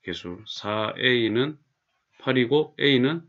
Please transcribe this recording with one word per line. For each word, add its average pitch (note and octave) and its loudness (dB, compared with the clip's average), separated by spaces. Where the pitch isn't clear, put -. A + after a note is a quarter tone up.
개수. F2+ -10
사 - -4
A는 B2 0
팔이고 C3 0
A는 C#3+ 2